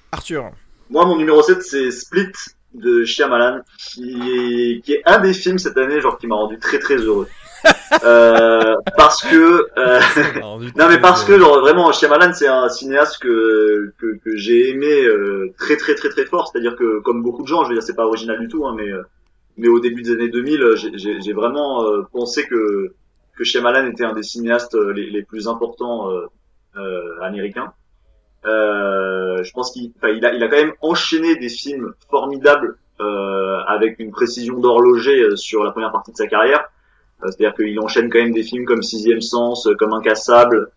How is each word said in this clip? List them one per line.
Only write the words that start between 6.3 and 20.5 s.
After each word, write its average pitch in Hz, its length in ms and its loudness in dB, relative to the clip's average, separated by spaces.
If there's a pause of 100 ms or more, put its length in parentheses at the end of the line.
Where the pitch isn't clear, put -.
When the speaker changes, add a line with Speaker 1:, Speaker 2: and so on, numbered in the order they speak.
Speaker 2:
rendu 107 240 -4
très, - 220 -4
très 139 160 -2
heureux. 107 320 -2 (340)
<laughs> 320 60 4 (360)
Euh, 113 680 6 (220)
parce - 260 6
que, 160 460 4 (100)
euh, 127 220 4
<laughs> - 140 2
Speaker 1:
Ça 147 260 0
m'a 113 60 -12
rendu 113 200 -12 (100)
Speaker 2:
non, 320 100 6
mais 339 80 8
Speaker 1:
très 339 60 4
Speaker 2:
parce - 240 6
que, 202 80 6
Speaker 1:
heureux. 196 100 10
Speaker 2:
genre, 147 180 8
vraiment, 156 320 6
Shyamalan, 160 400 4
c'est 147 160 0
un 127 220 2
cinéaste 139 500 -2
que, 107 800 2
que, 107 240 -6
que 110 120 -6
j'ai 117 340 2
aimé, 139 340 2
euh, 98 540 0
très, 151 180 -2
très, 147 180 0
très, 143 140 -4
très 139 160 -4
fort. 175 260 -4
C'est-à-dire 117 260 -4
que, 110 240 -2
comme 117 220 -4
beaucoup 120 200 -6
de 135 60 -14
gens, 151 160 0
je 120 40 -6
veux 120 60 -4
dire, 110 80 -4
c'est 117 140 -10
pas 113 100 -2
original 110 340 -6
du 117 80 -10
tout, 147 180 -6
hein, 117 100 -8
mais, 104 140 -10
euh, 95 120 -10 (560)
mais 117 100 0
au 117 120 6
début 120 220 -4
des 117 100 -2
années 117 180 -4
deux 120 120 -6
mille, 143 200 -2